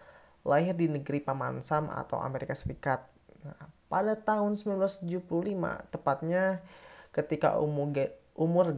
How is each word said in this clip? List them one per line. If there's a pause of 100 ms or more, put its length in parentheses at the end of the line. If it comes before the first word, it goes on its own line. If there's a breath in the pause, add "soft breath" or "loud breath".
(420 loud breath)
lahir
di
negeri
Paman
Sam
atau
Amerika
Serikat. (400)
Nah, (160)
pada
tahun
sembilan
belas
tujuh
puluh
lima, (160)
tepatnya (480 loud breath)
ketika
umur
Ge-, (160)
umur